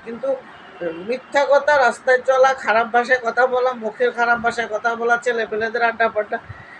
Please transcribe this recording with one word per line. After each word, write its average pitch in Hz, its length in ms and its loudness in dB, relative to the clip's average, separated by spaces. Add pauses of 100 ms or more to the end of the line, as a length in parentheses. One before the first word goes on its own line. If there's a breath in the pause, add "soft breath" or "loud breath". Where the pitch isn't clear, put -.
কিন্তু 240 300 -6 (580)
মিথ্যা 247 520 -2
কথা, 285 320 4
রাস্তায় 254 440 2
চলা, 262 320 4
খারাপ 226 340 0
ভাষায় 240 360 2
কথা 233 240 2
বলা, 254 260 0
মুখের 233 380 -4
খারাপ 233 280 0
ভাষায় 233 280 -2
কথা 214 280 -4
বলা, 233 220 0
ছেলেপেলেদের 226 680 -4
আড্ডা 226 260 0
পাড্ডা, 214 280 -4 (420 loud breath)